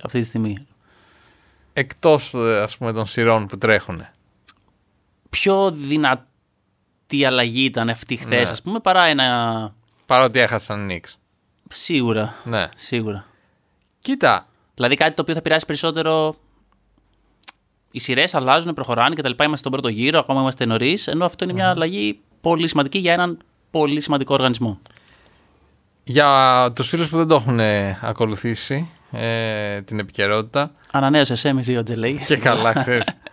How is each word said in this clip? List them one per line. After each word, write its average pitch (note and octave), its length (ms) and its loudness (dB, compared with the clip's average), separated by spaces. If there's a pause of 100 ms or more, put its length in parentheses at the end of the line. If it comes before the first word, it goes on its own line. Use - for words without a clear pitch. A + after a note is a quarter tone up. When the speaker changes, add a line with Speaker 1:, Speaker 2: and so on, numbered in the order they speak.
Speaker 1:
αυτή B2 160 -4
τη A2+ 60 0
στιγμή. A2 400 -6 (1080)
Speaker 2:
Εκτός, C#3 600 0
ε, A2+ 280 0
ας G#2+ 140 -6
πούμε, A#2 160 -4
των G#2+ 140 -4
σειρών A2+ 400 2
που G2 120 -12
τρέχουνε. F#2+ 520 -2 (1200)
Speaker 1:
Πιο G3 400 0
δυνατή C#3+ 1600 -4
αλλαγή B2 380 0
ήταν A#2 240 0
αυτή A2+ 280 -6
χθες, A2+ 120 -12 (160)
Speaker 2:
Ναι. F2+ 60 -2
Speaker 1:
ας - 120 -8
πούμε, G#3+ 180 -6
παρά F#3 240 4
ένα A#2+ 720 0 (320)
Speaker 2:
Παρότι B2+ 320 4
έχασαν G#2 520 0
Knicks. F2 240 -10 (540)
Speaker 1:
Σίγουρα. A2+ 680 -2 (100)
Speaker 2:
Ναι. G#2+ 320 -4
Speaker 1:
Σίγουρα. A2 500 -6 (760)
Speaker 2:
Κοίτα. D#3+ 460 0 (280)
Speaker 1:
Δηλαδή, B2 200 0
κάτι D#3 200 2
το F3 80 -4
οποίο E3 120 -2
θα D#3+ 80 -6
πειράσει D#3 240 0
περισσότερο, D#3+ 680 -2 (1600)
οι - 80 -10
σειρές C3+ 360 0
αλλάζουν, D#3 400 2
προχωράνε B2+ 400 2
και D3 80 -6
τα C#3 60 -2
λοιπά. B2 160 0
Είμαστε D3 240 -2
στον C3+ 120 -4
πρώτο B2 160 -2
γύρο, C#3 220 2
ακόμα C3+ 220 0
είμαστε C3 240 -2
νωρίς, A#2+ 420 0
ενώ F3+ 180 -2
αυτό F3 200 -4
είναι F3+ 80 -6
μια F#3 140 -2
Speaker 2:
Μμμ. F#3 40 2
Speaker 1:
αλλαγή F3+ 500 -4 (200)
πολύ E3 280 0
σημαντική C#3+ 300 0
για F3 140 2
έναν F3 260 0 (320)
πολύ D3+ 300 0
σημαντικό C#3 340 0
οργανισμό. A#2+ 460 0 (1200)
Speaker 2:
Για C3 720 6
τους A#2+ 140 -4
φίλους E3+ 200 -2
που D#3+ 80 -2
δεν E3 120 2
το D#3 60 6
έχουν, A#2+ 260 2
ε, G2+ 420 2
ακολουθήσει, A2+ 840 -4 (220)
ε, A2 720 -4
την G#2+ 160 -8
επικαιρότητα. G#2+ 720 -2 (200)
Speaker 1:
Ανανέωσε, C#3 420 2
σε, C#3 180 0
με C3 80 0
δύο, A#2+ 220 -2
Τζελέη. A#2+ 440 -4
Speaker 2:
Και C3+ 100 2
καλά, A2+ 400 2
Speaker 1:
<laughs> C3+ 60 0
Speaker 2:
ξέρεις. B2 220 0 (280)